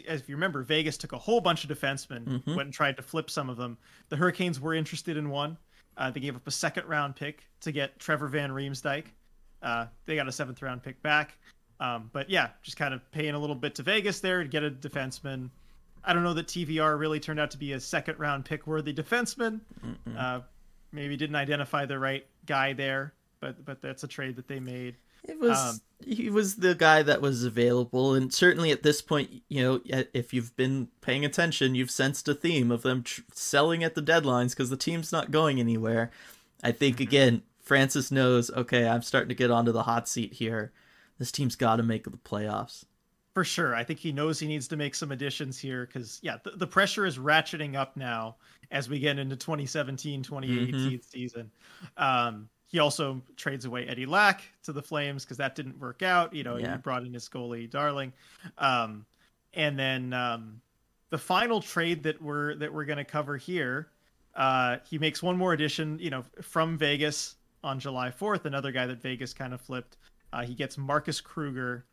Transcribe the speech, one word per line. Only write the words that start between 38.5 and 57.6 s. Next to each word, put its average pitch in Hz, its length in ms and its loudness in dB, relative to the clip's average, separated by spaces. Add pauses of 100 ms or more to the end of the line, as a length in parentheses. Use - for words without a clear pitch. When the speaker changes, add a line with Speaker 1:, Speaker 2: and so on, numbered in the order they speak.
Speaker 2:
"Okay, 120 360 2
I'm 117 140 4
starting 120 300 0
to 120 40 -2
get 123 160 4
onto 117 220 4
the 113 120 2
hot 117 240 0
seat 113 260 -4
here. 113 380 -4 (460)
This 123 140 -6
team's 131 240 0
gotta 113 260 4
make 113 220 0
the 107 60 -8
playoffs." 104 760 -6 (480)
Speaker 1:
For 185 120 2
sure. 143 300 0
I 117 80 0
think 156 180 -6
he 160 120 -4
knows 147 260 0
he 156 80 -6
needs 151 220 -4
to 160 80 -6
make 143 180 -4
some 147 160 -4
additions 135 480 -6
here 127 280 -6
'cause, 117 360 -12
yeah, 143 220 -4
the, - 60 -8
the 180 160 -4
pressure 196 400 2
is 143 100 -2
ratcheting 147 600 2
up 135 200 -2
now 113 400 -4 (340)
as 135 200 -4
we 143 100 -2
get 143 180 2
into 135 180 -4
twenty 147 280 -4
seventeen, 135 580 -4
twenty 135 380 -4
eighteen 127 140 -2
Speaker 2:
Mm-hmm. 131 280 0
Speaker 1:
season. 117 480 -10 (460)
Um, 120 520 2 (180)
he 170 140 -2
also 139 420 0 (140)
trades 135 300 -6
away 120 200 -6
Eddie 127 200 -6
Lack 196 360 4 (220)
to 160 80 -10
the 139 100 -6
Flames 143 420 -4
'cause 120 120 -12
that 135 180 -2
didn't 135 240 -10
work 127 240 -10
out. 180 320 4
You 143 100 -4
know, 120 120 -4
Speaker 2:
Yeah. 113 160 -4
Speaker 1:
he 127 60 -4
brought 127 260 -4
in 123 100 -10
his 120 140 -12
goalie, 120 420 -8